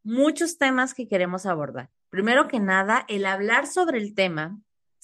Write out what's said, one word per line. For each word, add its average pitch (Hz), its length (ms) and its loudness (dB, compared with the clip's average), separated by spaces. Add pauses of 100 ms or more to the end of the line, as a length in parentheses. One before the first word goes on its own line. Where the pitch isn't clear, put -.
muchos 302 560 0
temas 262 360 0
que 240 120 -10
queremos 185 400 -2
abordar. 139 440 -4 (200)
Primero 233 380 4
que 262 100 -2
nada, 196 480 2
el 202 180 -4
hablar 214 440 0
sobre 330 300 0
el 208 180 -6
tema 180 420 -2 (460)